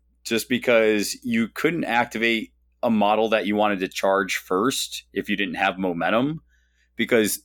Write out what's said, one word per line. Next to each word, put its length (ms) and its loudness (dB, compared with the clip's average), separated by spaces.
just 260 -2
because 720 2
you 260 -2
couldn't 360 -2
activate 680 -2
a 80 0
model 400 2
that 160 0
you 100 0
wanted 240 2
to 80 -2
charge 480 0
first 680 -2
if 160 -4
you 60 0
didn't 180 -4
have 240 0
momentum, 640 -2
because 480 0